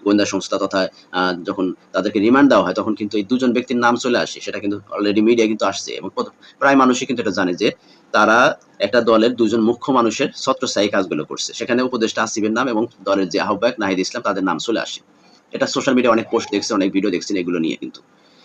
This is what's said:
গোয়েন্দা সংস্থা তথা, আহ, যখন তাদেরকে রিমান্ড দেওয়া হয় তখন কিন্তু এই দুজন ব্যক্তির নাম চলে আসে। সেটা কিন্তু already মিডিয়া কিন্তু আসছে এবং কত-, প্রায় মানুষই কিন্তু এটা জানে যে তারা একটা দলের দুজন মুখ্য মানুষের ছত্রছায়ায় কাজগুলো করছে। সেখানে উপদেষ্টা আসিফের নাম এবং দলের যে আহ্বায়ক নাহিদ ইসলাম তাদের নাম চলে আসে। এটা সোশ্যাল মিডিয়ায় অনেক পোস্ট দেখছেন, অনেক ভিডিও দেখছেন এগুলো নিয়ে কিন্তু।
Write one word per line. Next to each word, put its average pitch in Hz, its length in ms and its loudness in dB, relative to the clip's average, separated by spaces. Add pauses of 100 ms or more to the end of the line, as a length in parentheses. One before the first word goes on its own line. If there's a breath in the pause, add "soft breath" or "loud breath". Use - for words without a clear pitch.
গোয়েন্দা 101 220 4
সংস্থা 98 320 -2
তথা, 95 300 -2 (240 soft breath)
আহ, 90 320 -2
যখন 92 300 -2 (180)
তাদেরকে 104 280 -2
রিমান্ড 131 300 4
দেওয়া 104 160 4
হয় 90 80 -2
তখন 104 220 -2
কিন্তু 107 220 -6
এই 104 60 -2
দুজন 127 300 0
ব্যক্তির 120 240 -2
নাম 120 180 2
চলে 120 220 0
আসে। 82 240 -4
সেটা 101 180 -8
কিন্তু 101 180 -4
already 104 440 -2
মিডিয়া 113 260 4
কিন্তু 110 180 -2
আসছে - 260 -4
এবং 73 240 -10
কত-, - 160 -6 (280 loud breath)
প্রায় 139 160 4
মানুষই 127 300 4
কিন্তু 120 160 -4
এটা 104 100 -2
জানে 90 220 0
যে 98 180 0 (400 soft breath)
তারা 113 460 4 (220)
একটা 110 220 2
দলের 113 340 4
দুজন 113 260 2
মুখ্য 120 300 0
মানুষের 117 440 0
ছত্রছায়ায় 113 540 -2
কাজগুলো 90 360 -2
করছে। - 280 -8
সেখানে 123 300 -2
উপদেষ্টা 120 400 -2
আসিফের 110 280 -2
নাম 120 160 0
এবং 117 200 0 (160)
দলের 98 260 0
যে 92 100 0
আহ্বায়ক 101 400 0
নাহিদ 95 200 0
ইসলাম - 240 -4
তাদের 98 200 -2
নাম 87 140 0
চলে 98 220 -2
আসে। - 220 -8 (500 soft breath)
এটা - 160 -2
সোশ্যাল 131 280 0
মিডিয়ায় 120 180 4
অনেক 110 180 0
পোস্ট 113 200 -2
দেখছেন, 104 240 0
অনেক 98 160 2
ভিডিও 98 200 0
দেখছেন 87 260 -2
এগুলো 87 220 -2
নিয়ে 78 160 -2
কিন্তু। - 260 -12 (440 soft breath)